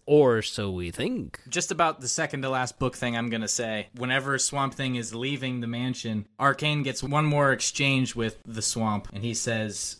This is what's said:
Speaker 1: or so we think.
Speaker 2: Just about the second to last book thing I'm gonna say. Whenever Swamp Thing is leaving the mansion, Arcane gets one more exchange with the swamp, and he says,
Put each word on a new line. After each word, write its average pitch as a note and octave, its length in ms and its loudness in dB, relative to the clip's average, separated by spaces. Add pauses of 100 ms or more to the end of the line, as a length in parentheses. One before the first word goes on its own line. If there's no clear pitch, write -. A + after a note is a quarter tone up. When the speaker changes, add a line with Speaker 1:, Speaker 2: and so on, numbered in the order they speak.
Speaker 1:
or C3+ 340 8
so G2+ 300 -2
we F2+ 200 -4
think. C#3 500 -6 (100)
Speaker 2:
Just F3 200 -2
about D#3+ 300 2
the B2+ 80 -6
second D3 340 -2
to C3+ 60 -2
last B2+ 300 -2
book B2+ 180 0
thing A#2+ 180 -2
I'm A#2+ 140 -2
gonna A2 180 -2
say. A2 480 -2
Whenever C3 440 0
Swamp C3+ 340 -2
Thing C3 240 -2
is A2 180 -6
leaving B2+ 460 -4
the A#2+ 60 -4
mansion, A#2 600 -4 (140)
Arcane D3 420 2
gets C3 200 -2
one D3 240 2
more C#3+ 260 4
exchange C3 640 0
with A2+ 300 -2
the A2 160 -8
swamp, G#2+ 500 0
and G2+ 100 -8
he A#2 120 -4
says, A2 640 -4